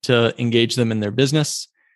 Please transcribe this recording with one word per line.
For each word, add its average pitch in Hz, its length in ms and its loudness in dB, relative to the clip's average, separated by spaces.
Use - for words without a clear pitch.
to 117 380 2
engage 117 320 2
them 117 180 0
in 110 80 -4
their 104 120 -4
business? 139 560 -2